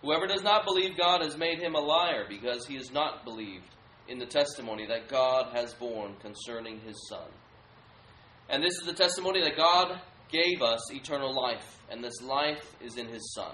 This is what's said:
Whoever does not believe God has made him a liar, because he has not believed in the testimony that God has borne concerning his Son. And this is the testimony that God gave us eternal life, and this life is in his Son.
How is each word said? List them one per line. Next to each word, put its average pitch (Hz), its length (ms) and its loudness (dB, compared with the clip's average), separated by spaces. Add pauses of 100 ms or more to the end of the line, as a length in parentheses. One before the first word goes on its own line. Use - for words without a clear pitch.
Whoever 156 240 2
does 196 160 0
not 208 240 4
believe 190 320 2
God 175 240 4
has 147 160 -4
made 165 220 0
him 165 160 -2
a 151 60 4
liar, 151 480 2
because 120 360 -6
he 139 100 -10
has 131 180 -12
not 147 320 -2
believed 107 420 -10 (400)
in 123 120 -10
the 123 60 -6
testimony 117 640 -2
that 113 220 -4
God 131 440 4
has 120 200 -2
borne 107 480 -6
concerning 113 580 -10
his 110 300 -14
Son. 87 200 -10 (1200)
And 143 140 0
this 180 140 2
is 170 80 -10
the 170 80 -4
testimony 185 480 2
that 151 160 2
God 180 420 6 (320)
gave 170 300 2
us 117 300 2
eternal 139 440 -4
life, 123 420 -2 (140)
and 117 100 -10
this 120 200 -8
life 147 600 0
is 120 160 -12
in 117 100 -8
his 113 260 -10
Son. 85 200 -8